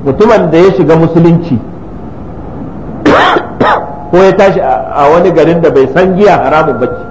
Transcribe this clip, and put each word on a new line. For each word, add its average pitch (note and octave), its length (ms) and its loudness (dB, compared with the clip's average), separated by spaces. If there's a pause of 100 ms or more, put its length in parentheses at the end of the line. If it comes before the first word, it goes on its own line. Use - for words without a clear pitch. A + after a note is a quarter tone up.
Mutumin F3+ 460 2
da D#3+ 80 2
ya F3+ 180 4
shiga D3 200 2
musulunci, E3 600 2 (1500)
<coughs> - 1040 -2
ko F3 80 0
ya F#3+ 160 4
tashi G3 260 2
a, C3 340 -4
a C#3+ 140 2
wani F3 240 2
garin D#3+ 300 2
da D3+ 80 2
bai C3+ 240 2
san F#3 220 2
giya F#3+ 200 4
haramun C#3+ 420 0
ba B2 80 -2
ce - 240 -8